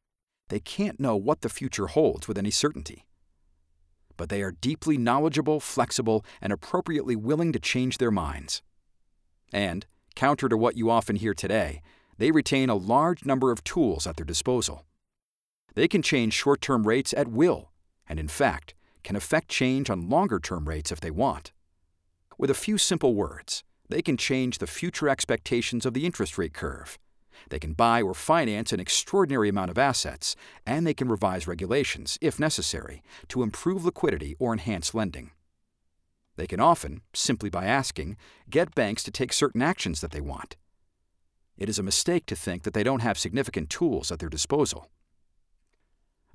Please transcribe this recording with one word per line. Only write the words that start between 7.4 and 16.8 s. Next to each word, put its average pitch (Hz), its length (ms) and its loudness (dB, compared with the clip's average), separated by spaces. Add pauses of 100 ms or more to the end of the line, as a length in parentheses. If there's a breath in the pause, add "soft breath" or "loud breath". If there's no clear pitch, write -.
to 123 80 0
change 127 380 0
their 120 140 2
minds. 73 500 -2 (880)
And, 98 340 -2 (300)
counter 135 320 2
to 113 80 4
what 113 220 4
you 113 120 2
often 113 280 2
hear 104 160 0
today, 90 480 -2 (360 soft breath)
they 131 140 2
retain 135 380 4
a 110 60 2
large 131 500 2
number 131 260 4
of 113 140 -4
tools 104 420 0
at 80 80 -6
their 78 100 -8
disposal. 113 600 -2 (880)
They 117 140 4
can 185 120 2
change 117 320 2
short-term 131 540 2